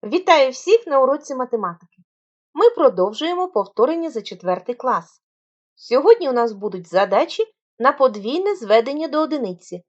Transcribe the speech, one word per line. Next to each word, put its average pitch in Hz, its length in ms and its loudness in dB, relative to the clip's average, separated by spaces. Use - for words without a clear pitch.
Вітаю 285 480 2
всіх 403 360 0
на 277 160 2
уроці 277 320 -2
математики. 202 680 -8
Ми 427 160 6
продовжуємо 302 800 0
повторення 311 600 -2
за 220 120 -10
четвертий 180 520 -6
клас. 226 480 -6
Сьогодні 294 540 2
у 262 40 -2
нас 233 200 0
будуть 190 360 -10
задачі 196 560 0
на 269 140 2
подвійне 277 640 -2
зведення 233 520 0
до 302 120 -2
одиниці. 202 680 -8